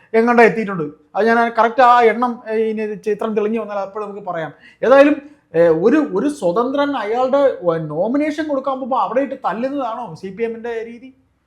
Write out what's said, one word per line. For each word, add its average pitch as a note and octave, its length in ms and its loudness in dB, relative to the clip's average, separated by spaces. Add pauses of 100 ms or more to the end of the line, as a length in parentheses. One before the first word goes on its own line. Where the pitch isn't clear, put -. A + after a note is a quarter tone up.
(140)
എങ്ങാണ്ട് A#3 280 4
എത്തിയിട്ടുണ്ട്. G3+ 420 2 (320)
അത് G#3 100 2
ഞാൻ A#3 320 2
കറക്റ്റ് A3+ 240 4
ആ A#3+ 200 6
എണ്ണം, A#3 460 2
ഏ, A3 80 -2
ഇനി A3 380 -4
ചിത്രം G#3+ 400 -4
തെളിഞ്ഞു G#3+ 260 -2
വന്നാൽ G#3 180 -6
അപ്പോൾ G3 260 -8
നമുക്ക് G3+ 160 -12
പറയാം. E3 320 -8 (300)
ഏതായാലും, C#4 400 4 (320)
ഏ, E3+ 140 4
ഒരു, A3+ 440 2
ഒരു A#3 160 -2
സ്വതന്ത്രൻ C4+ 680 -2
അയാളുടെ, B3 420 0
ഏ, F3 400 0
നോമിനേഷൻ C#4 680 -4
കൊടുക്കാൻ C4+ 260 -4
പോകുമ്പോൾ C4 260 -4
അവിടെ G#3 200 -2
ഇട്ട് C4+ 140 -4
തല്ലുന്നതാണോ A#3 800 -6
സി F#3+ 120 -14
പി G3 180 -8
എമ്മിന്റെ A3+ 400 -8
രീതി? A#3+ 300 -18 (320)